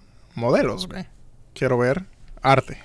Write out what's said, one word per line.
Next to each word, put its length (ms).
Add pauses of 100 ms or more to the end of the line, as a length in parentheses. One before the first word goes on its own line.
(340)
modelos, 540
güey. 180 (480)
Quiero 240
ver 260 (380)
arte, 420